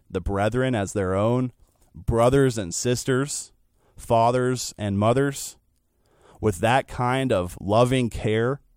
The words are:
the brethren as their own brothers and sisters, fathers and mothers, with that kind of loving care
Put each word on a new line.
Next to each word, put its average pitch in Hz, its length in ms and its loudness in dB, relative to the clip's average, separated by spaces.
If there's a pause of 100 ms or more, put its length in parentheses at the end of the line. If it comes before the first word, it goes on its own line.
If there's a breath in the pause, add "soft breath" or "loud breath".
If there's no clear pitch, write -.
(120)
the 92 100 -4
brethren 110 540 0
as 101 180 -2
their 95 220 0
own 123 380 0 (420)
brothers 120 640 2
and 87 160 -6
sisters, 127 800 -2 (440)
fathers 123 800 0
and 101 220 -4
mothers, 131 580 0 (840 soft breath)
with 104 180 0
that 120 300 2
kind 127 440 -2
of 90 280 -2
loving 120 500 2
care 113 500 -2 (160)